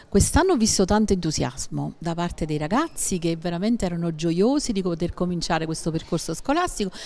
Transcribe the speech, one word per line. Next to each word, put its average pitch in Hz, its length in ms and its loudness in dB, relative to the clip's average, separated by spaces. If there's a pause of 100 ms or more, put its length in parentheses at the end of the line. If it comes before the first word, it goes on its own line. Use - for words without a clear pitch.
Quest'anno 311 440 4
ho 294 40 4
visto 214 280 4
tanto 208 280 4
entusiasmo 147 840 -2
da 165 160 -4
parte 175 300 -4
dei 151 120 -2
ragazzi, 196 640 0
che 165 180 0
veramente 180 480 0
erano 170 300 -2
gioiosi 180 560 2
di 196 100 -2
poter 175 320 -2
cominciare 170 520 -2
questo 160 260 -4
percorso 160 420 -4
scolastico, 294 560 -2 (160)